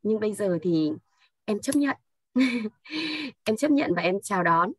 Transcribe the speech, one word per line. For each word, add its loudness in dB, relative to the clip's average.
Nhưng 0
bây -2
giờ 0
thì 2
em -2
chấp -4
nhận. 0
<laughs> 0
Em 0
chấp 0
nhận 2
và -2
em 0
chào -2
đón. 2